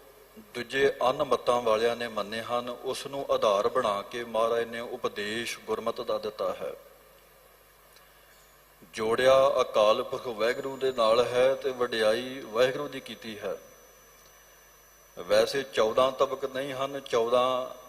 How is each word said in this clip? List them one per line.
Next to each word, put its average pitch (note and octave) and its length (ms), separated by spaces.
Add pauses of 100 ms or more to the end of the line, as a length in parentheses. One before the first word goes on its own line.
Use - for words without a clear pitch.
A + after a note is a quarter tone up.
(400)
ਦੂਜੇ C3+ 540 (160)
ਅਨ D3 140
ਮਤਾਂ B2 380
ਵਾਲਿਆਂ A#2 340
ਨੇ A#2+ 120
ਮੰਨੇ G#2+ 340
ਹਨ, A#2+ 280
ਉਸ B2 380
ਨੂੰ C#3 240
ਆਧਾਰ A2+ 380
ਬਣਾ G2+ 320
ਕੇ A#2+ 220
ਮਹਾਰਾਜ A2+ 400
ਨੇ A#2 160
ਉਪਦੇਸ਼ A2+ 800
ਗੁਰਮਤਿ A2 440
ਦਾ A2 140
ਦਿੱਤਾ G#2 360
ਹੈ। C#2+ 200 (2250)
ਜੋੜਿਆ A#2+ 400 (280)
ਅਕਾਲ A2+ 420
ਪੁਰਖ B2+ 240
ਵਾਹਿਗੁਰੂ B2 500
ਦੇ C3 140
ਨਾਲ A#2+ 340
ਹੈ B2+ 300
ਤੇ C3+ 140
ਵਡਿਆਈ A#2+ 680
ਵਾਹਿਗੁਰੂ B2+ 480
ਦੀ C3+ 120
ਕੀਤੀ A2 400
ਹੈ। G2 180 (1600)
ਵੈਸੇ A2 440
ਚੌਦਾਂ B2 480
ਤਬਕ C3+ 340
ਨਹੀਂ C3 280
ਹਨ, C3+ 280
ਚੌਦਾਂ B2+ 720 (140)